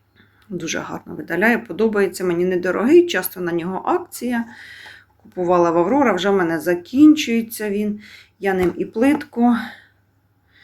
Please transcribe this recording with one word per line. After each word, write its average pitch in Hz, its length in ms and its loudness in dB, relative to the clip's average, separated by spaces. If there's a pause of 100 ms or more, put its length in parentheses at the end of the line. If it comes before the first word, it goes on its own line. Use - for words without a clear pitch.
(480)
Дуже 170 300 -8
гарно 156 360 -12
видаляє, 208 440 -2
подобається, 202 640 -2
мені 175 200 0
недорогий, 190 640 4
часто 185 340 -6
на 170 120 -4
нього 170 320 -4
акція. 247 600 -4 (720)
Купувала 175 540 0
в 165 80 0
Аврора, 226 340 2
вже 180 180 -2
в 196 60 2
мене 165 240 -2
закінчується 226 1080 2
він. 208 300 -4 (400)
Я 190 140 0
ним 180 220 0
і - 80 -4
плитку 240 720 0 (1080)